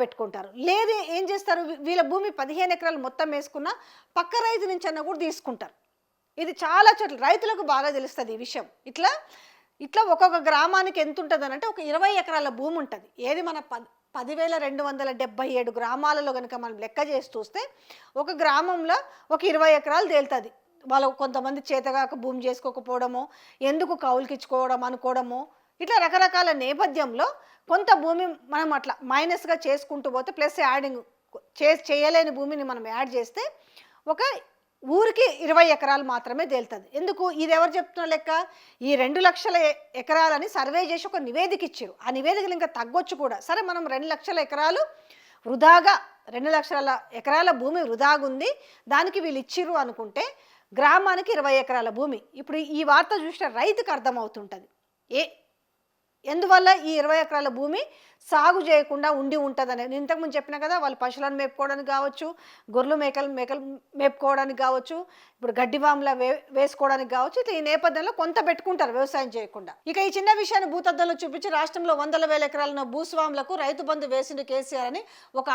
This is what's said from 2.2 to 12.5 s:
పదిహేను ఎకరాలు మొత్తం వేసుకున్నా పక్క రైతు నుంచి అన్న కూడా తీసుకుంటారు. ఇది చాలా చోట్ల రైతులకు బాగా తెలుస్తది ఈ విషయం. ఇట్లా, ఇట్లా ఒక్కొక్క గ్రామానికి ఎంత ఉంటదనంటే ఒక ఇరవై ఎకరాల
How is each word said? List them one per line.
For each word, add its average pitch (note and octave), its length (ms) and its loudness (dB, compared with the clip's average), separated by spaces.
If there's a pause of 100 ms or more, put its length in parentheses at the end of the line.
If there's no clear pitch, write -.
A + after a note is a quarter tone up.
పదిహేను E4 380 -2
ఎకరాలు E4 300 -4
మొత్తం D#4 280 -4
వేసుకున్నా C#4+ 380 -8 (440)
పక్క F4+ 300 -2
రైతు A4 240 -2
నుంచి F4+ 180 -4
అన్న D#4 200 -6
కూడా D#4 180 -6
తీసుకుంటారు. - 480 -10 (640)
ఇది E4+ 260 -6
చాలా G4 280 8 (100)
చోట్ల D4 260 -4
రైతులకు G#4 380 2 (100)
బాగా C#4+ 240 0
తెలుస్తది A#3 380 -8
ఈ A#3 80 -12
విషయం. A#3+ 200 -10 (260)
ఇట్లా, F#4 220 2 (760)
ఇట్లా A4 140 2 (140)
ఒక్కొక్క E4+ 340 4
గ్రామానికి F#4 560 4
ఎంత D4+ 200 -8
ఉంటదనంటే C#4+ 480 -2
ఒక - 60 -14 (120)
ఇరవై F#4 200 2 (120)
ఎకరాల D4+ 260 -2 (100)